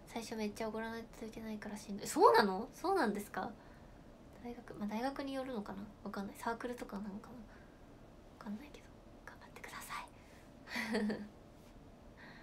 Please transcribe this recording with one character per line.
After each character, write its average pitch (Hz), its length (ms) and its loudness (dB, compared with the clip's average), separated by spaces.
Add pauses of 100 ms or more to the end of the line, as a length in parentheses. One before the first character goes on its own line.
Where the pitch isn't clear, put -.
最 - 160 -4
初 220 140 -4
め 214 120 2
っ 208 60 -2
ち 226 100 -2
ゃ 220 40 2
お 214 40 -2
ご 220 80 -2
ら 226 120 -2
な 226 80 -4
い 226 40 -6 (160)
と 233 60 -6
い 220 40 -6
け 226 120 -10
な 220 100 -4
い 214 60 -2
か 214 120 -6
ら 208 80 -4
し - 140 -8
ん 202 60 -2
ど - 60 -6
い。 - 40 -2
そ 370 220 12
う 466 40 12
な 262 100 12
の？ 220 320 4
そ 370 180 4
う - 20 8
な 294 120 8
ん 202 80 6
で 208 40 0
す 208 120 -6
か？ 190 200 0 (920)
大 240 120 -6
学、 - 200 -10
ま 208 100 -2
あ、 - 20 0
大 214 140 0
学 277 220 0
に 269 100 -2
よ 262 100 0
る 262 100 -4
の 214 80 0
か 208 120 -6
な？ 190 60 -6 (240)
わ 202 80 -4
か 202 100 -2
ん 202 60 -2
な - 60 -8
い。 - 40 -14
サ - 140 0
ー 233 40 0
ク 240 120 -2
ル 240 80 -4
と 240 100 -6
か 208 120 -4
な 202 60 -4
の 214 60 -4 (100)
か - 80 -10
な？ 233 60 -12
わ - 1120 -16
か 220 40 -4
ん 208 80 -2
な - 60 -12
い - 80 -12
け - 80 -14
ど、 - 60 -16 (400)
頑 - 160 -12
張 - 60 -14
っ - 20 -16
て - 120 -14
く - 80 -10
だ - 120 -8
さ - 200 -6
い。 - 60 -8 (2250)